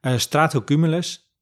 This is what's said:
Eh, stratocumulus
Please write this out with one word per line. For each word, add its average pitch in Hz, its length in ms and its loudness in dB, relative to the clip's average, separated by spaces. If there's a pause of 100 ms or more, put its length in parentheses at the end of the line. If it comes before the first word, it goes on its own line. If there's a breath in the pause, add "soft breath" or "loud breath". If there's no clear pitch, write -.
Eh, 127 160 0
stratocumulus 156 1300 0